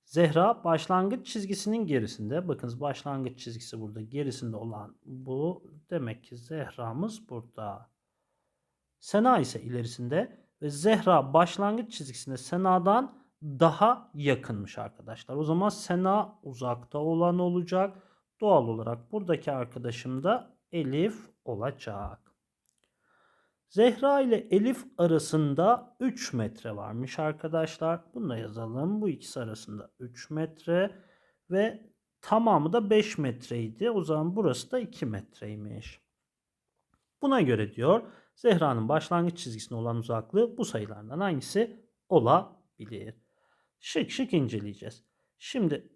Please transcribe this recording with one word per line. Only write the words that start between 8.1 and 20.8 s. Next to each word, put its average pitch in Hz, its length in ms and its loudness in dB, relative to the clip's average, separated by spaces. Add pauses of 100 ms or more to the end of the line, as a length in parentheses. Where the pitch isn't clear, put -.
Sena 226 400 4
ise - 220 -4
ilerisinde 123 880 -4 (140)
ve 151 80 -6
Zehra 160 640 4
başlangıç 202 600 2
çizgisine 131 440 -10
Sena'dan 185 840 2 (200)
daha 160 720 4
yakınmış 120 640 -2
arkadaşlar. - 580 -12
O 151 80 -2
zaman 170 260 2
Sena 196 720 0
uzakta 123 540 -6
olan 165 420 2
olacak. 180 580 0 (420)
Doğal 170 280 6
olarak 113 440 -4
buradaki 175 400 -2
arkadaşım 127 720 -6
da 226 380 -2 (100)
Elif 165 580 -2 (160)